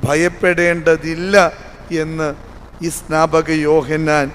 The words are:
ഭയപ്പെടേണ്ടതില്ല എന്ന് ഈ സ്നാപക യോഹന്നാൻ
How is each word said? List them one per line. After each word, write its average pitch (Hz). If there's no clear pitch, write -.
ഭയപ്പെടേണ്ടതില്ല 170
എന്ന് 156
ഈ 170
സ്നാപക 160
യോഹന്നാൻ 151